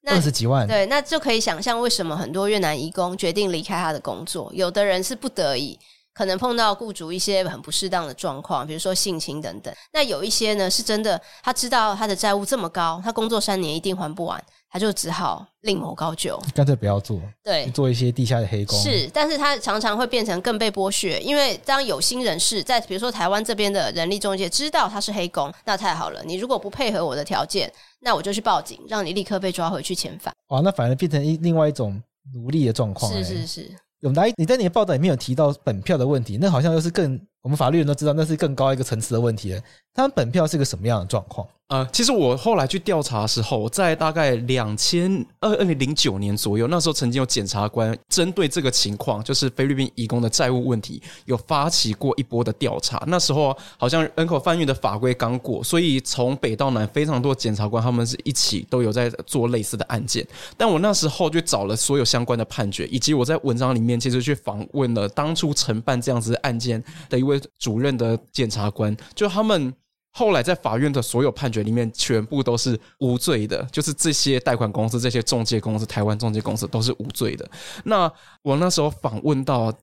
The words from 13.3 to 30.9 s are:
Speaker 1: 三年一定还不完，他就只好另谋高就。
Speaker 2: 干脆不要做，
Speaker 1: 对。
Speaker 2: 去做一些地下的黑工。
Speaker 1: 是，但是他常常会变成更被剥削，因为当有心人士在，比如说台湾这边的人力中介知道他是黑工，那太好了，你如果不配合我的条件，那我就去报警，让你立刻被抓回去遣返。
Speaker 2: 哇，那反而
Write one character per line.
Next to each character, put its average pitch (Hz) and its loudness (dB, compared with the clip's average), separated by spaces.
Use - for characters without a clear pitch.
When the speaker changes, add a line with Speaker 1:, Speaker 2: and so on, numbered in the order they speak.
Speaker 1:
三 196 0
年 156 -2
一 - -4
定 185 -2
还 160 -6
不 175 -6
完， - -6
他 165 -6
就 214 2
只 165 -4
好 165 -4
另 202 0
谋 165 -6
高 160 -4
就。 - -4
Speaker 2:
干 143 4
脆 143 6
不 117 0
要 101 2
做， 101 -4
Speaker 1:
对。 160 0
Speaker 2:
去 127 -4
做 135 2
一 123 2
些 123 2
地 120 0
下 117 2
的 107 0
黑 104 0
工。 101 0
Speaker 1:
是， 156 0
但 302 2
是 302 0
他 285 2
常 214 -2
常 214 0
会 247 0
变 240 0
成 180 -2
更 233 -2
被 214 0
剥 196 -2
削， 190 -2
因 285 -2
为 254 2
当 277 2
有 165 -2
心 240 0
人 170 0
士 202 0
在， 247 2
比 226 -6
如 185 -4
说 240 -2
台 214 -2
湾 202 0
这 226 -4
边 202 0
的 160 0
人 170 -2
力 202 0
中 196 -2
介 185 -2
知 285 0
道 285 2
他 208 -6
是 214 -4
黑 185 -2
工， 143 -2
那 214 0
太 190 -2
好 156 -4
了， - -10
你 165 -6
如 214 -6
果 247 0
不 202 -8
配 226 -2
合 180 0
我 135 -2
的 143 -4
条 147 -2
件， 165 -4
那 240 2
我 147 -2
就 202 -4
去 202 -2
报 190 2
警， - -14
让 208 -2
你 156 -4
立 190 -2
刻 202 -2
被 185 -2
抓 170 -2
回 151 -4
去 185 -6
遣 165 -6
返。 - -8
Speaker 2:
哇， 135 2
那 190 4
反 120 0
而 131 2